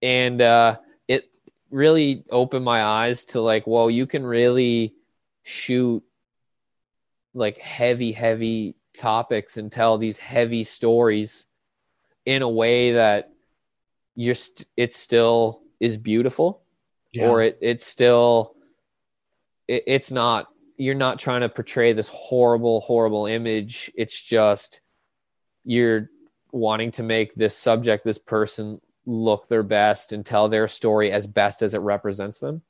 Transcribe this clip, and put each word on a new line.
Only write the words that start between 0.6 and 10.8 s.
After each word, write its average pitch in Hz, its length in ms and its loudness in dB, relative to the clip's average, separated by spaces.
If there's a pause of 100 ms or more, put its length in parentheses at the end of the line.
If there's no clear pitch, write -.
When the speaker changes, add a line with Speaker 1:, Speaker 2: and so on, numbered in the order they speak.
Speaker 1:
it - 220 -2 (420)
really 143 580 2
opened 127 340 0
my 117 200 2
eyes 113 420 -2
to, - 160 -4
like, 110 240 0
whoa, 117 220 2
you 120 180 0
can 139 180 -6
really 120 720 0 (500)
shoot, 123 600 -2 (1300)
like, 107 240 -4
heavy, 120 540 -2
heavy 113 640 -2 (220)
topics 113 600 -4
and 107 140 -12
tell 113 260 2
these 110 200 -4
heavy 117 460 -2
stories 113 840 0 (800)